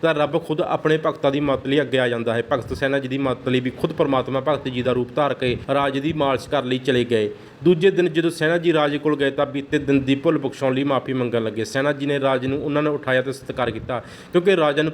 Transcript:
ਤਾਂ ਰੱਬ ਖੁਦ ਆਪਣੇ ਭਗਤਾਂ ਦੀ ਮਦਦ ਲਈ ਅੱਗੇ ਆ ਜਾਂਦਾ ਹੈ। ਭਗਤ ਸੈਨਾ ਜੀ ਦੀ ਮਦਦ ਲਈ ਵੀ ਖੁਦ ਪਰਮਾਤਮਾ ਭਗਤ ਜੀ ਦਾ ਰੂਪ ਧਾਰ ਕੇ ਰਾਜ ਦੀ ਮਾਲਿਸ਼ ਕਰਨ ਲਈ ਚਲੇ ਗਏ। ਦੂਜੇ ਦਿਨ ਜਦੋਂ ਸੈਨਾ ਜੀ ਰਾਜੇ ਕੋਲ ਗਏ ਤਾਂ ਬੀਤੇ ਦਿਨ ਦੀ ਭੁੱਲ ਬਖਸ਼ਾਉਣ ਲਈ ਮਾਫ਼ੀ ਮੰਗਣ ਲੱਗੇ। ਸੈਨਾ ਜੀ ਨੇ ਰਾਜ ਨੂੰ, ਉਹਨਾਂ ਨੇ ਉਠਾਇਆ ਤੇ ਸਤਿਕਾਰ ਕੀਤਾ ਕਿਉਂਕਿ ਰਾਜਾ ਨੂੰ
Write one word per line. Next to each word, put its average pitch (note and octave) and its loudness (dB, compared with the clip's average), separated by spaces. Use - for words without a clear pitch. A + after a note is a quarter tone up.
ਤਾਂ D#3+ 2
ਰੱਬ D3 0
ਖੁਦ D#3 -2
ਆਪਣੇ D#3 0
ਭਗਤਾਂ D3+ 0
ਦੀ C#3+ 0
ਮਦਦ C3+ 0
ਲਈ C#3+ 4
ਅੱਗੇ C3 2
ਆ B2 4
ਜਾਂਦਾ A#2 0
ਹੈ। A#2 0
ਭਗਤ C3 -2
ਸੈਨਾ C#3 0
ਜੀ C3 -4
ਦੀ C3 -4
ਮਦਦ C3+ -2
ਲਈ B2+ 2
ਵੀ B2+ -2
ਖੁਦ D#3 -2
ਪਰਮਾਤਮਾ C3+ 0
ਭਗਤ C3+ -2
ਜੀ B2 -4
ਦਾ B2 0
ਰੂਪ B2 -2
ਧਾਰ C#3+ 2
ਕੇ B2 -2
ਰਾਜ C#3 0
ਦੀ D#3 -2
ਮਾਲਿਸ਼ C#3 0
ਕਰਨ C3 -2
ਲਈ C3 0
ਚਲੇ B2+ 0
ਗਏ। A2 0
ਦੂਜੇ F3+ 4
ਦਿਨ F3 2
ਜਦੋਂ E3 0
ਸੈਨਾ D#3+ 0
ਜੀ E3+ 2
ਰਾਜੇ D3 2
ਕੋਲ D3+ 0
ਗਏ C#3 0
ਤਾਂ C#3 0
ਬੀਤੇ C#3 -2
ਦਿਨ C#3 2
ਦੀ C3+ 2
ਭੁੱਲ D#3 2
ਬਖਸ਼ਾਉਣ C3 -2
ਲਈ C3+ 0
ਮਾਫ਼ੀ C3+ 0
ਮੰਗਣ A#2 0
ਲੱਗੇ। A2 -4
ਸੈਨਾ C3+ 0
ਜੀ C#3 -8
ਨੇ C#3+ 0
ਰਾਜ C3 0
ਨੂੰ, C#3 -4
ਉਹਨਾਂ D3 0
ਨੇ D3+ 0
ਉਠਾਇਆ C3 0
ਤੇ C3 -4
ਸਤਿਕਾਰ B2 -4
ਕੀਤਾ A2+ -6
ਕਿਉਂਕਿ F3+ 4
ਰਾਜਾ D3+ 2
ਨੂੰ D#3+ -2